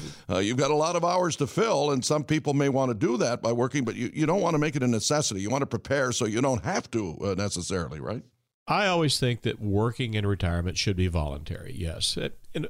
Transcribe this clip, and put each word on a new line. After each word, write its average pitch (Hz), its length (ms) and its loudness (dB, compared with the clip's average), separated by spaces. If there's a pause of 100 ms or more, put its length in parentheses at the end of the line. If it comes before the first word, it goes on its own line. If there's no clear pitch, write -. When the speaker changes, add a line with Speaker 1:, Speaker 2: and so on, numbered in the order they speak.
(300)
Speaker 1:
uh, 95 100 2
you've 107 180 0
got 143 140 2
a 151 40 4
lot 160 220 2
of 170 80 0
hours 175 320 2
to 143 100 0
fill, 160 440 2
and 131 120 0
some 147 220 0
people 151 280 0
may 139 140 4
wanna 131 260 2
do 156 240 0
that 123 240 0
by 117 120 2
working, 127 320 0
but 110 100 -2
you, 110 180 -4
you 156 120 0
don't 202 160 2
wanna 170 180 2
make 147 160 0
it 143 80 0
a 123 40 4
necessity. 120 520 2
You 98 100 -4
wanna 139 160 0
prepare 131 460 0
so 113 140 0
you 110 160 0
don't 131 240 0
have - 260 -4
to, 107 320 -2
uh, 98 140 0
necessarily, 90 640 -4
right? 92 220 -6 (440)
Speaker 2:
I 190 200 2
always 170 300 2
think 120 260 0
that - 180 -2
working 110 520 0
in 104 140 0
retirement 87 500 0
should 98 200 0
be 92 100 4
voluntary, 73 680 -4
yes. - 420 -4
It, - 180 -4 (200)
and, - 140 -4